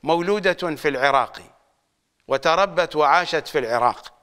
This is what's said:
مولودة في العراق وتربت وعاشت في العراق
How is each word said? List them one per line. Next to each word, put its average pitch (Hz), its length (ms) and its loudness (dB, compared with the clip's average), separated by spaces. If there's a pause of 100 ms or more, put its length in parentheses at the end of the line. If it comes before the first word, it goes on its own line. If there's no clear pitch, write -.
مولودة 175 720 0
في 143 120 -4
العراق 135 540 0 (840)
وتربت 165 680 0
وعاشت 151 520 2
في 151 120 -2
العراق 117 640 -2